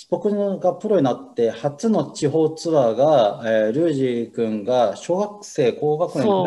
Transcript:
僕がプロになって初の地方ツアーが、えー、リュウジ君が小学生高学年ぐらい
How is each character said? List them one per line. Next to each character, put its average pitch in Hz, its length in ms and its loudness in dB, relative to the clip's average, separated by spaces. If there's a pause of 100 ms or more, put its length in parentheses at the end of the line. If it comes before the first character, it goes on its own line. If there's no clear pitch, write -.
僕 202 500 -2
が 180 140 0
プ - 160 -8
ロ 208 80 2
に 151 60 2
な 127 100 2
っ - 200 -12
て 113 180 0
初 147 380 -4
の 160 220 0
地 - 160 -4
方 156 220 2
ツ 160 280 -2
ア 120 140 4
ー 110 40 -6
が、 127 500 4
え 110 240 2
ー、 - 20 0
リ 127 80 -2
ュ 165 60 2
ウ 165 80 0
ジ 123 400 -2
君 110 300 -4
が 117 320 2
小 - 220 -4
学 208 260 -6
生 127 300 0
高 151 240 -2
学 175 180 -4
年 - 80 0
ぐ 214 60 2
ら 190 120 2
い - 60 -2